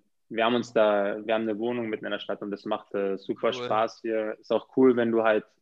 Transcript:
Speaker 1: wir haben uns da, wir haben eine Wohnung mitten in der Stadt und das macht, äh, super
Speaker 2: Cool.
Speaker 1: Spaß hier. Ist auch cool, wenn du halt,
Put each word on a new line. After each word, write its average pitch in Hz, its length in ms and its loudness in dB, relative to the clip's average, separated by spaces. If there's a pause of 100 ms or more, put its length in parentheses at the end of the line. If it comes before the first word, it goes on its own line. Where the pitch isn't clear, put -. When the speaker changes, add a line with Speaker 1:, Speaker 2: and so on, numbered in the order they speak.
(300)
Speaker 1:
wir 113 160 -2
haben 120 100 2
uns 120 180 -4
da, 104 500 2
wir 110 120 -2
haben 110 80 0
eine 107 160 -2
Wohnung 120 300 -4
mitten 107 160 -6
in 101 60 -8
der 101 80 -4
Stadt - 220 -8
und 104 80 -8
das 98 160 -8
macht, 107 300 -6
äh, 98 220 -2
super 113 320 -4
Speaker 2:
Cool. 113 40 0 (120)
Speaker 1:
Spaß 113 360 0
hier. 110 380 -2
Ist - 120 -18
auch - 240 -2
cool, 131 200 6
wenn 117 160 2
du 113 120 4
halt, 107 220 4 (160)